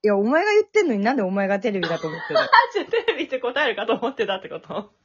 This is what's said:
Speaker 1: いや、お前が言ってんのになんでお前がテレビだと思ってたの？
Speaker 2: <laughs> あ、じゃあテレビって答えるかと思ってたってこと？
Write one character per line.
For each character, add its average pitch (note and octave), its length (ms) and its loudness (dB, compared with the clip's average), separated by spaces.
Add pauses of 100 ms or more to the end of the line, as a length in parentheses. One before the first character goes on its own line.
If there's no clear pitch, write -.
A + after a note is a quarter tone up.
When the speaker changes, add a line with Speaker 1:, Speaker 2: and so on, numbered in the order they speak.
Speaker 1:
い G#3+ 40 4
や、 G3+ 80 4
お G3+ 80 2
前 D#4 200 2
が G#4 80 0
言 G#4 100 6
っ - 20 0
て G#4 180 2
ん E4+ 60 2
の A3+ 60 0
に G3 60 0
な A3+ 120 2
ん C#4 40 0
で A3+ 60 0
お F#3 80 -2
前 G3 160 0
が G3 140 0
テ A3 100 -2
レ G3 80 -4
ビ E3+ 100 -2
だ E3 100 -2
と D#3 100 -6
思 D#3 80 -8
っ E3 100 -12
て - 80 -6
た - 0 -
の？ D#5+ 80 4
Speaker 2:
<laughs> - 0 -
あ、 - 60 -2 (240)
じ G4 80 -2
ゃ - 20 -6
あ - 40 -8
テ A4+ 260 -2
レ D#4 60 -4
ビ E4 80 -4
っ - 20 -20
て C4 100 -6
答 B3+ 260 -2
え C4 60 2
る G3+ 60 -4
か G#3+ 100 -4
と A#3 80 2
思 A#3+ 140 -4
っ C4+ 60 -6
て A3 120 -4
た F#3+ 100 -4
っ F#3+ 60 -10
て - 60 -16
こ - 100 -12
と？ G3+ 340 -12 (120)